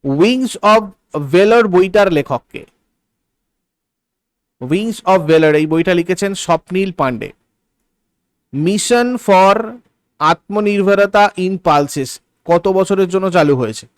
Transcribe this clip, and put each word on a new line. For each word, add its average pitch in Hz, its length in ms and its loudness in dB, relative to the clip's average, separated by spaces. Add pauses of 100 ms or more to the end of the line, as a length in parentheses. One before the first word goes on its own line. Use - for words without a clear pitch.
Wings 220 520 0
of 214 260 2 (500)
Valor 214 340 4
বইটার 190 440 2
লেখক 143 300 -4 (100)
কে? - 140 -18 (2000)
Wings 196 420 -4
of 190 140 2
Valor 160 360 2
এই 151 120 0
বইটা 165 280 -2
লিখেছেন 185 400 -2
স্বপ্নীল 185 580 -4
পান্ডে। 127 400 -6 (1200)
Mission 240 640 -2
for 196 360 4 (680)
Atmanirbharta 202 1080 0 (100)
in 185 200 -4
Pulses 147 600 -2 (240)
কত 170 240 0
বছরের 190 400 0
জন্য 190 220 -2
চালু 151 260 2
হয়েছে? 113 300 -8 (120)